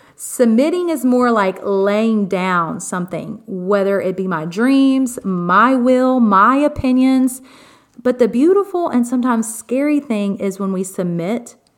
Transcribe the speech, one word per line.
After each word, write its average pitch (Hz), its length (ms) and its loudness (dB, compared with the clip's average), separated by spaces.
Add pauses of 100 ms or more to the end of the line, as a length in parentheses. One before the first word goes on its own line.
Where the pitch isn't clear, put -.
(160)
submitting 294 760 0
is 285 140 -4
more 247 280 2
like 196 320 0
laying 202 640 0
down 180 520 -2
something, 170 680 -8
whether 196 540 -2
it 185 140 -4
be 190 120 -6
my 175 180 -4
dreams, 262 800 0
my 190 520 2
will, 254 440 2
my 220 380 4
opinions. 262 840 2 (600)
But 247 180 0
the 240 80 4
beautiful 349 600 0
and 240 200 0
sometimes 240 440 -2
scary 285 480 -2
thing 208 380 -4
is 196 220 -4
when 190 140 -2
we 185 100 -2
submit, 185 720 -6 (220)